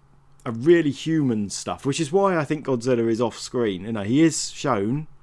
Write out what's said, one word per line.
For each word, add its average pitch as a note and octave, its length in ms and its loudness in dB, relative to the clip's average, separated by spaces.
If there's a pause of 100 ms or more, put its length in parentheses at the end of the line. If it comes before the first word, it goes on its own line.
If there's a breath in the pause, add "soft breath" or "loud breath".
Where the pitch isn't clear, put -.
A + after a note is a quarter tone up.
(460)
a B2+ 60 -4
really D3 400 4
human C3 580 0
stuff, - 360 -8
which C#3 140 -2
is D3+ 120 -2
why G3 260 2
I D3+ 80 0
think C#3 200 -4
Godzilla A#2 440 2
is A2 120 2
off A2+ 160 0
screen. G#2 460 -2
You A2+ 80 -8
know, G#2+ 120 -4
he A#2+ 200 2
is - 260 2
shown, B2+ 580 -2 (160)